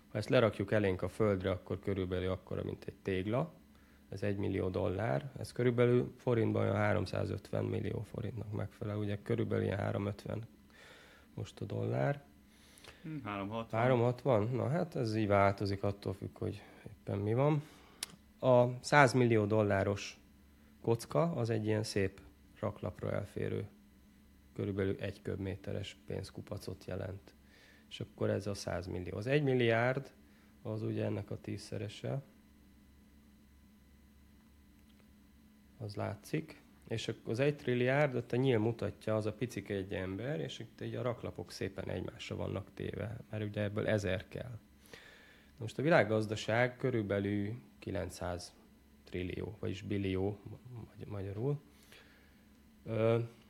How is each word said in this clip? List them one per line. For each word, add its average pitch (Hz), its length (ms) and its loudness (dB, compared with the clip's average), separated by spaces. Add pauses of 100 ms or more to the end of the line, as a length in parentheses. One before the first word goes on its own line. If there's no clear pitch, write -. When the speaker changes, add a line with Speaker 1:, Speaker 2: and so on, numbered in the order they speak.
(120)
Speaker 1:
Ha - 60 -4
ezt 107 120 -4
lerakjuk 113 420 4
elénk 98 300 2
a 95 80 -2
földre, 98 420 2
akkor 92 280 -4
körülbelül 92 520 -2
akkora, - 320 -4
mint - 200 -6
egy - 180 -10
tégla. 104 520 0 (560)
Ez 98 140 -6
egymillió 98 460 0
dollár. 101 680 0
Ez - 120 -8
körülbelül 123 680 4
forintban 107 440 2
olyan 104 140 2
háromszázötven 101 880 0
millió 104 460 -2
forintnak 107 400 -6
megfelel. 107 460 -6
Ugye 104 240 -2
körülbelül 104 440 0
ilyen 98 120 0
háromötven 104 680 -2 (840)
most - 280 -8
a - 40 -4
dollár. 120 580 0 (800)
Speaker 2:
Hm, 156 220 -8
háromhatvan. 107 580 -4
Speaker 1:
Háromhatvan? 120 680 4
Na 113 180 0
hát 165 280 0
ez 113 200 0
így 110 120 2
változik, 98 560 4
attól 101 300 -2
függ, - 240 -10
hogy 98 240 -4 (240)
éppen - 320 -6
mi 104 160 0
van. 143 300 4 (760)
A 123 260 8 (160)
százmillió 120 640 8
dolláros 101 760 2 (600)
kocka, 147 500 2
az 120 180 -2
egy 110 160 0
ilyen 107 180 2
szép 98 380 -2 (380)
raklapra 104 520 -4
elférő, 101 560 -4 (840)
körülbelül 98 460 0
egy 101 220 -8
köbméteres 98 840 -6
pénzkupacot 98 800 -8
jelent. 98 480 -8 (560)
És - 100 -14
akkor - 300 -2
ez 101 180 0
a 101 60 -4
százmillió. 92 640 -4
Az 104 100 -4
egymilliárd, 131 840 4 (500)
az 107 200 -4
ugye 110 240 -2
ennek 107 260 -4
a 104 100 -8
tízszerese. 107 800 -8 (3500)
Az 104 180 -10
látszik. 107 640 -6 (260)
És 113 200 -4
ak-, 110 200 -6
az 113 120 -2
egy 147 160 2
trilliárd, 127 600 2
ott 117 160 -4
a - 40 0
nyíl 127 240 4
mutatja, 107 560 0
az 107 100 0
a 107 80 -2
picike 104 400 -4
egy 98 200 -4
ember, 98 460 -4
és 139 200 -6
itt - 220 -14
így 113 140 -6
a 113 60 -4
raklapok 117 500 -6
szépen - 380 -6
egymásra - 460 -6
vannak 95 380 -4
téve, 101 440 -6 (120)
mert 107 140 -4
ugye 104 180 -4
ebből 104 260 0
ezer 95 400 0
kell. - 240 -8 (920)
Na - 120 -20
most 113 220 -6
a - 20 -2
világgazdaság 110 960 2
körülbelül 101 760 0 (260)
kilencszáz 90 760 -6 (500)
trillió, 90 560 -6
vagyis 98 220 -6
billió, 98 580 -2 (340)
magy-, 107 340 -14
magyarul. 104 520 -4 (1300)
Ö, 113 340 2 (300)